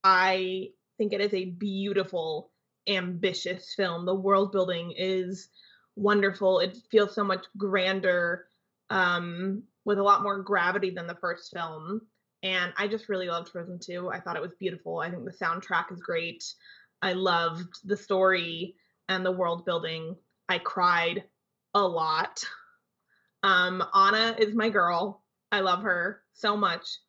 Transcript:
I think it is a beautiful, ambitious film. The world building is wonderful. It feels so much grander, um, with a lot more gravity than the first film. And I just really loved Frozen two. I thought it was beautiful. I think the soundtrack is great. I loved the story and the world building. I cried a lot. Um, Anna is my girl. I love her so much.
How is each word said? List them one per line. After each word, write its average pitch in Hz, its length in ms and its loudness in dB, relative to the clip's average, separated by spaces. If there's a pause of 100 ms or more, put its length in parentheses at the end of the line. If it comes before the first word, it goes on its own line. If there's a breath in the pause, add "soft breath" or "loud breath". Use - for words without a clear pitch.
I 185 640 2 (280)
think 208 160 -2
it 202 80 -2
is 202 140 0
a 190 120 -2
beautiful, 185 1040 -4 (340)
ambitious 180 880 -4
film. 175 320 -2
The 185 80 2
world 196 380 2
building 180 440 0
is 185 520 -4 (480 soft breath)
wonderful. 196 640 4
It 185 180 -2 (120)
feels 208 260 4
so 208 80 2
much 185 200 -2 (120)
grander, 185 920 0 (440)
um, 180 760 0 (200)
with 202 140 2
a 202 60 2
lot 202 180 6
more 202 160 -2
gravity 190 520 0
than 175 180 -8
the 175 80 -10
first 170 360 -6
film. 165 500 -8 (420)
And 180 320 -2
I 202 100 -2
just 214 220 -6
really 185 200 -2
loved 170 200 -4
Frozen 175 320 -12
two. 180 280 -8
I 175 120 -8
thought 170 160 -8
it 160 60 -6
was 175 120 -10
beautiful. 170 460 -6
I 165 100 -4
think 170 140 -8
the 180 80 -10
soundtrack 175 600 -2
is 175 80 -12
great. 170 440 -6 (580 loud breath)
I 185 120 0
loved 170 600 0 (100)
the 202 120 0
story 180 800 2 (320)
and 185 180 0
the 185 60 2
world 175 320 0
building. 165 520 -4 (320)
I 180 100 0
cried 170 680 0 (500)
a 202 80 6
lot. 160 600 0 (1000 loud breath)
Um, 185 480 4
Anna 214 460 6
is 214 160 2
my 226 140 2
girl. 185 540 2 (280)
I 202 100 0
love 185 220 2
her 185 400 -2 (100)
so 214 240 -2
much. 180 300 -2 (220)